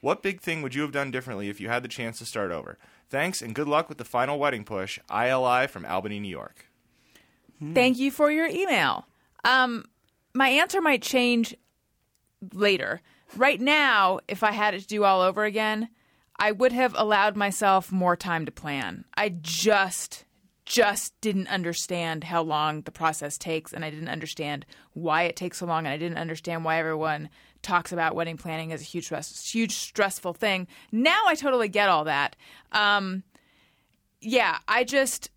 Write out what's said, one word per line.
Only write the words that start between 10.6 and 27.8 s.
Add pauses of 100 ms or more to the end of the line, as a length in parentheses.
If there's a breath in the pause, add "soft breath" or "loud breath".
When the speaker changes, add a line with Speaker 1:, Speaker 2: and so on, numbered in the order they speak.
Speaker 2:
might
change (960)
later. (340 soft breath)
Right
now,
if
I
had
it
to
do
all
over
again, (500 soft breath)
I
would
have
allowed
myself
more
time
to
plan. (120)
I (120)
just, (400)
just
didn't
understand
how
long
the
process
takes,
and
I
didn't
understand (280 loud breath)
why
it
takes
so
long,
and
I
didn't
understand
why
everyone (340 soft breath)
talks